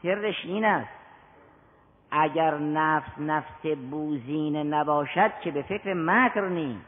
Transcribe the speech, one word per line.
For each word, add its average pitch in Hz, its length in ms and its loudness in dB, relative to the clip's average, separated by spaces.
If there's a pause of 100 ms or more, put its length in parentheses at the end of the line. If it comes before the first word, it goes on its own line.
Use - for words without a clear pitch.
سرش 202 420 -2
این 202 200 -2
است، 160 260 2 (1200)
اگر 156 480 2
نفس 151 600 0
نفس 151 580 -2 (140)
بوزینه 151 720 -2
نباشد 151 680 2 (100)
که 170 100 -4
به 143 120 -4
فکر 196 320 -4
مکر 196 540 4
نی. 147 400 -2